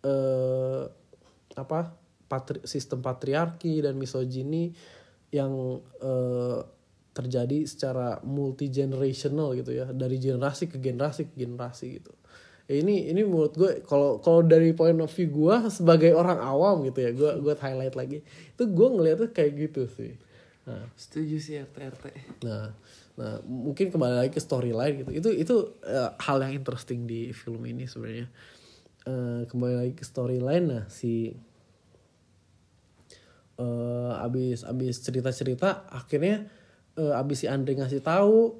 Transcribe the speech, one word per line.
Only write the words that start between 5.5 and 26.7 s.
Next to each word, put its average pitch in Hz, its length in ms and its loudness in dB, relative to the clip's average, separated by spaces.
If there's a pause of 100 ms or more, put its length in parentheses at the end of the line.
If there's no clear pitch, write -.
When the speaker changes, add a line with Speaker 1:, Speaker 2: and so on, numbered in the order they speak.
Speaker 1:
eh, 123 640 -2 (500)
terjadi 127 560 -2
secara 127 560 -6
multi-generational 135 1400 -2
gitu 123 160 -6
ya, 127 160 -6
dari 131 320 -4
generasi 135 480 -2
ke 135 80 -12
generasi 135 480 -4
ke - 160 -20
generasi 123 560 -10
gitu. - 160 -20 (560)
Ya 139 160 2
ini, 196 240 2
ini 202 160 2
menurut 160 320 2
gue, 180 240 2
kalau, 143 400 2
kalau 170 240 8
dari 165 240 10
point 165 320 6
of 156 80 -2
view 180 160 -2
gue 156 300 4 (180)
sebagai 165 400 8
orang 170 240 4
awam 143 480 2
gitu 131 160 -2
ya, 120 80 0
gue, 139 320 0
gue 147 160 2
highlight 131 400 -6
lagi, 135 240 -8
itu - 400 -8
gue 190 320 6
ngeliatnya 180 400 2
kayak 147 240 2
gitu 147 320 -4
sih. 117 240 -12 (560)
Nah. 120 240 -14
Speaker 2:
Setuju 156 480 -8
sih, 151 160 -12
R 135 80 -12
T, - 160 -20
R 131 160 -12
T. - 60 -20 (420)
Speaker 1:
Nah, 107 240 -8 (480)
nah, 110 240 -8
mungkin 139 480 -4
kembali 131 320 0
lagi 131 80 0
ke 151 100 -4
storyline 127 640 -2
gitu. 127 80 -10
Itu, 160 240 -2
itu, 240 200 0 (280)
eh, 123 320 -4
hal 139 320 -2
yang 135 80 -6
interesting 123 560 -8